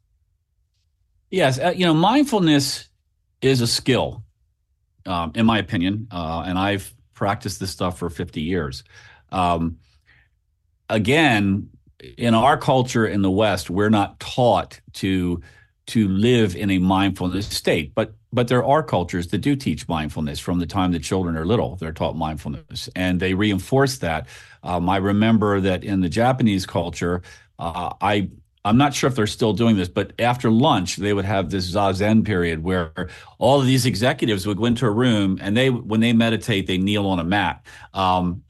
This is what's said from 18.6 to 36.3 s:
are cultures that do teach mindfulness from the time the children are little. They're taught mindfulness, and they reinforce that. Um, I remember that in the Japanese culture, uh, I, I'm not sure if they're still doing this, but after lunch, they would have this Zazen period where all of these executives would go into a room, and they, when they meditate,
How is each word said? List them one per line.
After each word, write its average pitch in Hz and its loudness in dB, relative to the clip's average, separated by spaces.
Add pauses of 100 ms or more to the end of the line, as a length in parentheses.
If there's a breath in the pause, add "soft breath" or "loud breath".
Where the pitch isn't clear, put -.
are 147 4
cultures 90 -4
that 101 -2
do 143 0
teach 87 -4
mindfulness 76 -6
from 87 -4
the 87 -2
time 90 0
the 85 -2
children 85 -2
are 80 -4
little. 90 0
They're 82 -10
taught 82 -4
mindfulness, 78 -8
and 92 -2
they 92 -2
reinforce 107 0
that. 80 -4 (360 loud breath)
Um, 87 -2
I 98 4
remember 104 2
that 92 0
in 98 -2
the 90 0
Japanese 113 2
culture, 87 -4 (360 loud breath)
uh, 85 -8
I, 101 0 (340)
I'm 110 4
not 143 4
sure - 0
if 127 0
they're 104 0
still 110 0
doing 110 4
this, 92 0
but 98 -4
after 123 0
lunch, 113 2
they 101 -2
would 98 0
have 98 -2
this 90 -4
Zazen 101 2
period 85 -2
where 87 -2 (460 loud breath)
all 139 4
of 127 2
these 131 2
executives 104 0
would 104 -2
go 107 -2
into 120 0
a 107 2
room, 104 2
and 104 -2
they, 131 4
when 110 -2
they 117 4
meditate, 113 0